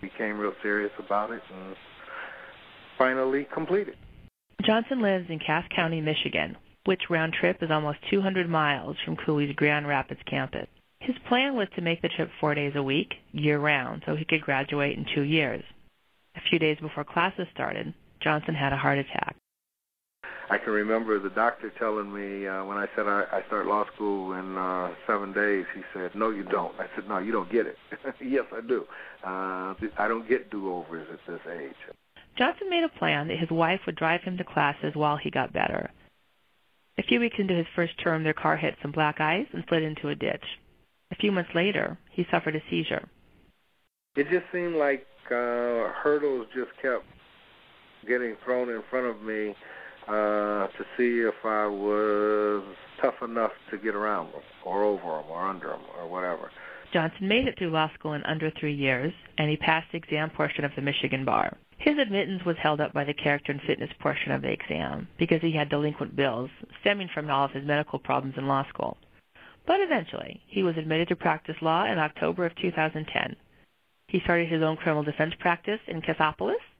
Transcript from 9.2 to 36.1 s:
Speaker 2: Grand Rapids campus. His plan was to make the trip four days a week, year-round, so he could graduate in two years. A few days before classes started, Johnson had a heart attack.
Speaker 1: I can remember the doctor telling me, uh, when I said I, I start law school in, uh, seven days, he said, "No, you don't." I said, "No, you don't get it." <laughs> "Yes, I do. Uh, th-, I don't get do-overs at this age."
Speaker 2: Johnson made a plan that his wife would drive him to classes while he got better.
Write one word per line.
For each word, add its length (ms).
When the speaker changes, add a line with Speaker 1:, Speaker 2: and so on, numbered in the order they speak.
Speaker 2:
Grand 320
Rapids 380
campus. 420
His 180
plan 280
was 180
to 60
make 200
the 80
trip 300
four 160
days 220
a 60
week, 320
year-round, 760
so 80
he 100
could 160
graduate 560
in 80
two 180
years. 420
A 40
few 200
days 180
before 240
classes 500
started, 400
Johnson 340
had 180
a 40
heart 220
attack. 360
Speaker 1:
I 100
can 140
remember 460
the 120
doctor 400
telling 420
me, 340
uh, 180
when 120
I 180
said 140
I, 240
I 160
start 180
law 180
school 400
in, 220
uh, 380
seven 260
days, 420
he 80
said, 220
"No, 160
you 140
don't." 340
I 160
said, 140
"No, 100
you 140
don't 180
get 160
it." 120
<laughs> 220
"Yes, 320
I 80
do. 260
Uh, 500
th-, 240
I 80
don't 220
get 220
do-overs 640
at 140
this 140
age." 240
Speaker 2:
Johnson 340
made 140
a 40
plan 400
that 100
his 120
wife 360
would 100
drive 260
him 140
to 80
classes 500
while 220
he 140
got 220
better. 380